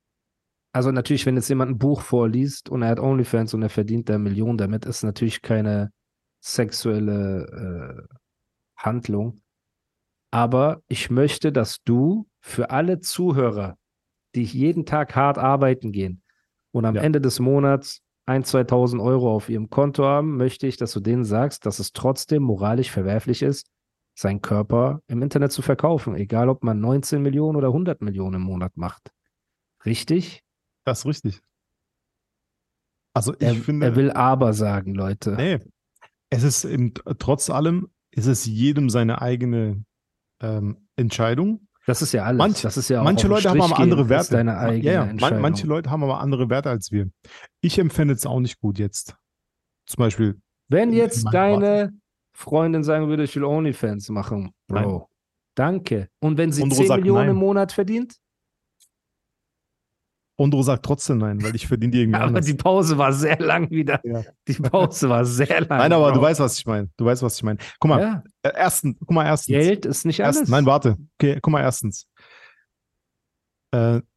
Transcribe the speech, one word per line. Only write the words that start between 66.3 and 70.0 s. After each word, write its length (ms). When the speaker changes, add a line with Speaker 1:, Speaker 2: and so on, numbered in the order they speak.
Speaker 2:
was 180
ich 80
meine. 320
Du 80
weißt, 160
was 140
ich 80
meine. 160
Guck 100
mal, 120
Speaker 1:
Ja. 220
Speaker 2:
äh, 120
erstens, 440
guck 120
mal, 140
erstens. 280
Speaker 1:
Geld 320
ist 200